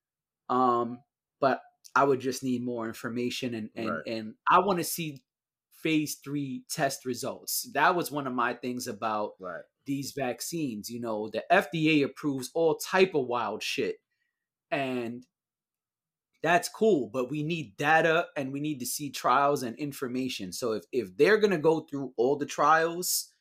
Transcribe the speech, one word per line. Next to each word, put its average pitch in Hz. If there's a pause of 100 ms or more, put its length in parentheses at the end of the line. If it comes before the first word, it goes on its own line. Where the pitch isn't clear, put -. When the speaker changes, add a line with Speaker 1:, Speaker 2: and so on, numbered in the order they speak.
(500)
Speaker 1:
Um, 123 (400)
but 131 (340)
I 131
would 139
just 131
need 123
more 120
information, 120
and, 110
and, 113
Speaker 2:
Right. 82
Speaker 1:
and 110 (140)
I 170
wanna 190
see 151 (480)
phase 156
three 139
test 139
results. 123
That 170
was 151
one 139
of 123
my 123
things 123
about 107
Speaker 2:
Right. 87 (220)
Speaker 1:
these 139
vaccines. 123
You 117
know, 110
the 107
F 190
D 156
A 139
approves 135
all 160
type 185
of 131
wild 110
shit, - (720)
and 127 (1160)
that's 170
cool, 165
but 123
we 151
need 151
data 160 (100)
and 135
we 143
need 151
to 120
see 143
trials 139
and 113
information. 127
So 113
if, 104
if 98
they're 185
gonna 202
go 156
through 139
all 131
the 143
trials, 165